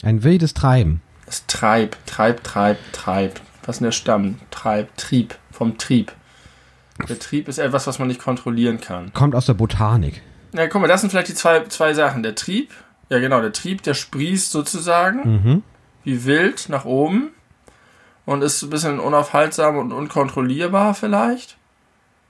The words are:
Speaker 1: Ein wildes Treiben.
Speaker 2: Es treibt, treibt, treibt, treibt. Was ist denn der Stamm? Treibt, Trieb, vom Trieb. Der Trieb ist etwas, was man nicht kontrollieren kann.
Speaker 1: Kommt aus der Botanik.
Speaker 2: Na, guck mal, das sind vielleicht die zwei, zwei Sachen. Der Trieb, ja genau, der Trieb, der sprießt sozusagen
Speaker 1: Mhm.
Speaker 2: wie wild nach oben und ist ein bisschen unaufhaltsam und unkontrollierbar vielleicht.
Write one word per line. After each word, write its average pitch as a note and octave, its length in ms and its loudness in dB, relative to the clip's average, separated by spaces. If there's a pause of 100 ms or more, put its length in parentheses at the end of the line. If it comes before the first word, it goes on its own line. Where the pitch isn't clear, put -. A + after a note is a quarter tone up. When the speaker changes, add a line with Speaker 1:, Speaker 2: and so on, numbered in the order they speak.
Speaker 1:
Ein A2 180 2
wildes E3 320 4
Treiben. A2+ 480 2 (240)
Speaker 2:
Es - 220 -12
treibt, A2 580 2
treibt, A#2 380 0
treibt, G#2 480 0
treibt. F#2+ 500 -4 (220)
Was A#2 120 -8
ist - 40 -14
denn B2 60 0
der A2+ 60 0
Stamm? G#2 460 0 (140)
Treibt, - 480 -4
Trieb, - 360 -2 (140)
vom A2+ 280 -4
Trieb. A#2 340 0 (960)
Der A#2 100 -8
Trieb D3 300 -6
ist C3+ 100 -8
etwas, C#3 300 -2
was C3 100 -6
man C3 80 -2
nicht B2+ 140 -4
kontrollieren A#2 600 -2
kann. F2+ 340 -12
Speaker 1:
Kommt C#3 200 4
aus B2 120 0
der B2 80 4
Botanik. G#2+ 680 0 (300)
Speaker 2:
Na, E3 160 0
guck G3+ 120 0
mal, F3 60 4
das F#3 140 4
sind G3 100 0
vielleicht F3+ 160 0
die F3 80 -10
zwei, E3 300 4
zwei D#3 280 0
Sachen. C3+ 300 2
Der A2 140 -4
Trieb, G#3+ 340 -4 (380)
ja C3 100 2
genau, B2+ 220 2
der G#2+ 120 -2
Trieb, F#3+ 300 -8
der C#3+ 120 -2
sprießt F3 580 -4
sozusagen F3 760 0
Speaker 1:
Mhm. A2+ 340 4 (420)
Speaker 2:
wie B2 200 -4
wild D3+ 440 2
nach - 160 -4
oben E3 460 0 (960)
und C#3 160 -2
ist C#3+ 200 -2
ein D3 80 -12
bisschen D3+ 300 -4
unaufhaltsam D3 760 2
und B2 140 -4
unkontrollierbar D3 1040 0
vielleicht. A3 640 -2 (720)